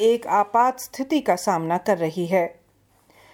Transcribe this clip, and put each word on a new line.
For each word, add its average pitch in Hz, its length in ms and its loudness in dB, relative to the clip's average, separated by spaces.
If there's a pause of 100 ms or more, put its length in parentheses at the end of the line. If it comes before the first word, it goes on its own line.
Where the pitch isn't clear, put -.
एक 233 260 2
आपात 233 540 2
स्थिति 269 400 -4
का 202 160 0
सामना 170 420 0
कर 185 200 0
रही 165 280 -4
है। 170 340 0 (720)